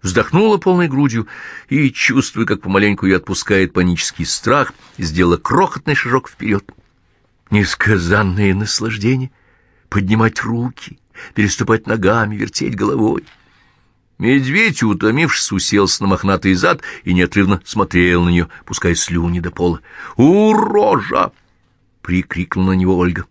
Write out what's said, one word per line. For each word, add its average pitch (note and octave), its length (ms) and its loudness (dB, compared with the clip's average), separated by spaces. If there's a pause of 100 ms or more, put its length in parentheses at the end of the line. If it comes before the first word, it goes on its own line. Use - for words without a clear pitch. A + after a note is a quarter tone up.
вздохнула E3 560 2
полной F3+ 300 2
грудью C3 380 0 (420)
и, C#3 220 0
чувствуя, - 560 -2
как G2+ 160 -2
помаленьку G2 440 0
ее F#2+ 100 4
отпускает F#2+ 560 0
панический F2 540 0
страх, - 460 0 (240)
сделала E2+ 400 0
крохотный - 580 -2
шажок B2+ 340 -2
вперед. G#2 360 -4 (840)
Несказанное G2 1040 2
наслаждение — A2 760 -2 (580)
поднимать A2 540 0
руки, A#2 560 -6 (360)
переступать G#2+ 520 0
ногами, G#2+ 500 0
вертеть A2 400 -6
головой. G#2+ 480 0 (920)
Медведь, C#3 640 0
утомившись, A2 680 0
уселся G2 500 0
на G2 60 0
мохнатый F#2+ 460 0
зад E3 280 0 (220)
и F2+ 100 0
неотрывно F#2 500 2
смотрел F2 600 0
на F2 60 2
нее, F2 180 2 (160)
пуская F2 300 -2
слюни E2+ 460 -2
до E2+ 100 -8
пола. E2+ 300 -2 (360)
"У, G#3 360 6
рожа!" G#3 800 0 (680)
прикрикнула F2+ 680 -2
на - 20 2
него F#2 240 2
Ольга. F2+ 340 -2